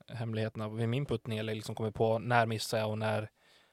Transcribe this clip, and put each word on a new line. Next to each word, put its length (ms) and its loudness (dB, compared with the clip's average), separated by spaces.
hemligheterna 640 -4
vid 200 -2
min 160 0
puttning, 320 -4
eller 180 -4
liksom 200 -8
kommit 200 -2
på 240 4
när 260 6
missar 320 -2
jag 120 0
och 80 -2
när 320 0